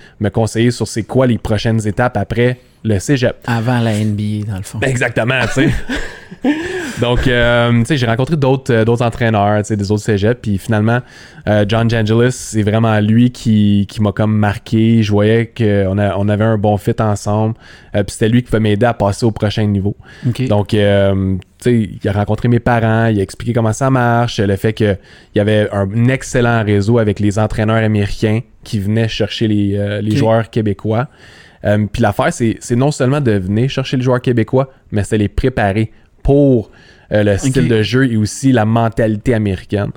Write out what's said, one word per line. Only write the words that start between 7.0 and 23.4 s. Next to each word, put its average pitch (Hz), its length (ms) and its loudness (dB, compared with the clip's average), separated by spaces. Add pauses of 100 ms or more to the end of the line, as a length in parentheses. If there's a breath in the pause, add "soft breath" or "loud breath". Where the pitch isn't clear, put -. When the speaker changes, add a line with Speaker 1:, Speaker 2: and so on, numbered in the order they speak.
Speaker 1:
Donc, 120 280 0
euh, 120 520 2
tu 113 40 0
sais, 156 140 -2
j'ai 120 80 -2
rencontré 127 300 -2
d'autres, 135 360 0
euh, 110 140 4
d'autres 117 180 2
entraîneurs, 107 540 2
tu 104 100 -2
sais, 110 80 -2
des 101 140 -2
autres 107 120 0
cégeps. 107 380 0
Puis 101 160 -2
finalement, 113 440 0 (460 loud breath)
euh, 104 220 2
John 113 200 2
D'Angelis, 113 440 2
c'est 107 300 -4
vraiment 110 380 2
lui 113 320 4
qui, 104 560 2
qui - 120 -8
m'a 104 120 0
comme 107 220 0
marqué. 110 680 2
Je 101 100 -2
voyais 110 440 2
qu'on 101 420 0
a, 98 180 0
on 101 120 -2
avait 104 160 0
un 113 120 2
bon 104 220 0
fit 117 220 -2
ensemble. 107 540 -2 (400 loud breath)
Euh, 104 80 0
puis 95 120 -6
c'était 110 160 0
lui 120 120 2
qui - 80 -8
va 110 100 2
m'aider 107 260 2
à 117 80 2
passer 101 320 0
au 113 40 2
prochain 107 360 -2
niveau. 101 280 0 (320 loud breath)
Speaker 2:
Ok. 127 220 -2
Speaker 1:
Donc, 104 240 0
euh, 98 600 2 (280)
tu 123 80 2
sais, 113 200 0 (120)
il 110 60 -2
a 101 40 -2
rencontré 104 360 -2
mes 120 120 4
parents, 113 460 2
il 110 140 0
a - 20 0
expliqué 113 300 -6